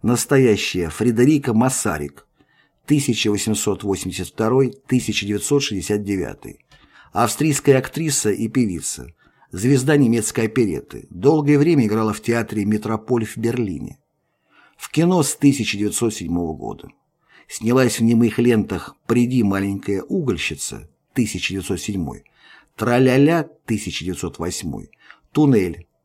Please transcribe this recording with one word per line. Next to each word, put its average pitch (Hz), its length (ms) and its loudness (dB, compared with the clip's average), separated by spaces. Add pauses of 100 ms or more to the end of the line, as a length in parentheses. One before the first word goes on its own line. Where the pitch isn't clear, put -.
Настоящее 110 880 2
Фредерико 123 640 2
Массарик, 85 720 -2 (580)
тысяча 135 460 0
восемьсот 104 500 -2
восемьдесят 95 460 -4
второй, 123 440 0 (140)
тысяча 113 400 -2
девятьсот 104 340 0
шестьдесят 104 440 -4
девятый. 95 600 -6 (480)
Австрийская 135 680 2
актриса 139 520 -2
и 110 160 -2
певица, 92 680 -4 (380)
звезда 131 460 2
немецкой 117 480 2
оперетты, 101 680 -2
долгое 147 480 4
время 147 280 4
играла 107 260 0
в 104 80 -6
театре 110 440 -2
"Метрополь" 107 600 -2
в - 120 -12
Берлине. 110 600 -4 (760)
В - 160 -18
кино 170 320 2
с - 100 -4
тысяча 131 420 2
девятьсот 104 380 -2
седьмого 82 420 -4
года. 57 320 -12 (600)
Снялась 120 500 2
в 113 60 2
немых 117 340 4
лентах 113 560 0 (120)
"Приди, 120 360 2
маленькая 98 600 -2
угольщица", 90 840 -6 (240)
тысяча 104 420 -4
девятьсот 92 260 -6
седьмой, 92 440 -6 (520)
"Тра-ля-ля", 123 720 4 (160)
тысяча 104 400 -4
девятьсот 87 340 -8
восьмой, 80 520 -8 (420)
"Туннель", 98 560 2 (160)